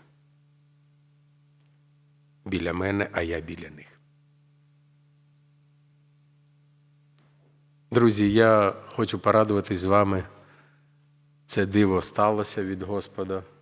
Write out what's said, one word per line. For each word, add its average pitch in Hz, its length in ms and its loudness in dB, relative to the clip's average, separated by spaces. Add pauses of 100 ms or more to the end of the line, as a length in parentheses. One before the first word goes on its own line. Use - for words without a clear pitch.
(2500)
біля 85 280 -4
мене, 98 380 -2
а 90 100 -4
я 82 180 -6
біля 82 300 -14
них. 76 180 -20 (4000)
Друзі, 104 420 4
я 110 400 4 (140)
хочу 107 320 -6
порадуватись 104 600 2
з 90 60 -4
вами. 98 380 2 (1200)
Це 101 200 -2
диво 98 360 2
сталося 104 600 -2
від 95 180 -8
Господа. 95 640 -8 (180)